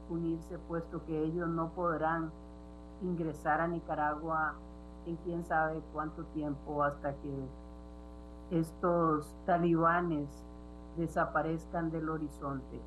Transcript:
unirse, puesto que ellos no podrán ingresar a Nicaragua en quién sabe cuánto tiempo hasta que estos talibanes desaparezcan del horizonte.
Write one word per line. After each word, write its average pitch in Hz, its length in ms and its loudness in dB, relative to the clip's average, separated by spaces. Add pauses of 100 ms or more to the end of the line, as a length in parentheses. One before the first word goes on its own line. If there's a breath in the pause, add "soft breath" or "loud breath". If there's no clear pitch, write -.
unirse, 165 480 0
puesto 165 480 -4
que 156 180 0
ellos 165 240 2
no 165 260 0
podrán 160 580 2 (720)
ingresar 160 580 2
a 170 60 4
Nicaragua 156 880 0 (500)
en 170 120 -4
quién 175 280 -2
sabe 160 380 2 (100)
cuánto 156 300 -4 (100)
tiempo 147 500 0
hasta 143 340 0
que 135 300 -4 (1000)
estos 165 840 4 (100)
talibanes 170 840 6 (720)
desaparezcan 165 920 2
del 160 180 -2
horizonte. 139 760 -4